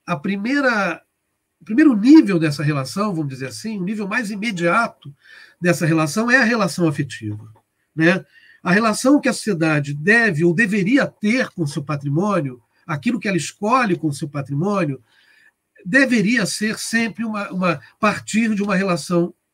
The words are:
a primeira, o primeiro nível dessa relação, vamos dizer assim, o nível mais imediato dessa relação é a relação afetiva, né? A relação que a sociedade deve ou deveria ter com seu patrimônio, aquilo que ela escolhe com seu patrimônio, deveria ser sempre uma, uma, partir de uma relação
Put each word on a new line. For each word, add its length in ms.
a 100
primeira, 840
o 40
primeiro 320
nível 420
dessa 240
relação, 520
vamos 180
dizer 160
assim, 300
o 60
nível 220
mais 240
imediato 840
dessa 260
relação 440
é 60
a 80
relação 420
afetiva, 640
né? 300
A 100
relação 480
que 80
a 40
sociedade 640
deve 500
ou 80
deveria 540
ter 440
com 160
seu 180
patrimônio, 760
aquilo 360
que 80
ela 80
escolhe 600
com 140
seu 180
patrimônio, 720
deveria 600
ser 300
sempre 480
uma, 260
uma, 300
partir 560
de 80
uma 100
relação 580